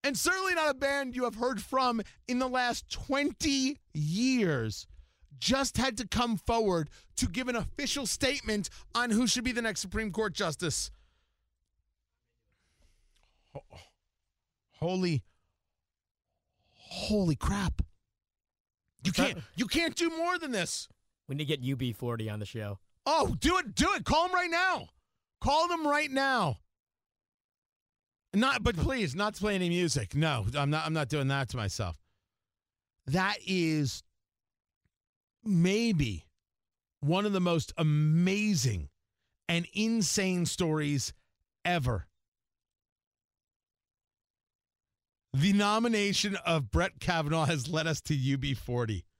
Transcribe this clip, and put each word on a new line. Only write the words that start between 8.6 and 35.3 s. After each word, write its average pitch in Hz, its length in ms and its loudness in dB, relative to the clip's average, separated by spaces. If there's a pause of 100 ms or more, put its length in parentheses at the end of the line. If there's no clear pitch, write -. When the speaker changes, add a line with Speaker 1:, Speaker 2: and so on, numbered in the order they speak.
Speaker 1:
on 240 180 0
who 226 180 4
should 233 160 0
be 247 80 0
the 233 100 0
next 214 180 -4
Supreme 208 300 -4
Court 214 240 -2
justice. 165 560 -2 (2750)
Ho-, 143 80 -12 (1080)
holy, 175 500 0 (1500)
holy 190 600 0
crap. 196 440 0 (1200)
You 190 60 0
Speaker 2:
What's - 80 -4
that? 277 100 4
Speaker 1:
can't, 175 160 -6 (100)
you 214 120 -2
can't 320 280 0
do 330 160 0
more 339 280 -2
than 311 120 -6
this. 185 380 -4 (400)
Speaker 2:
We 139 80 -6
need 151 80 -4
to - 20 -4
get 143 140 -2
U 131 160 -2
B 123 160 -2
forty 113 360 -6
on 107 120 -8
the 104 60 -8
show. 104 340 -8 (260)
Speaker 1:
Oh, 277 320 0
do 359 200 2
it, 247 180 -4
do 359 180 4
it. 269 100 -4
Call 330 220 2
him 370 80 -2
right 359 160 0
now. 349 380 0 (520)
Call 311 280 4
them 330 180 0
right 294 240 2
now. 254 480 2 (1800)
Not, 247 280 2
but 190 140 -2
please, 180 380 -2
not 208 200 -2
to - 60 -14
play 208 140 0
any 180 160 0
music. 156 440 -2
No, 139 300 0 (100)
I'm 143 140 0
not, 156 160 0
I'm 156 80 -4
not 151 160 -2
doing 139 200 0
that 139 200 -2
to - 80 -8
myself. 98 400 -4 (1080)
That 185 400 0
is 160 560 0 (1400)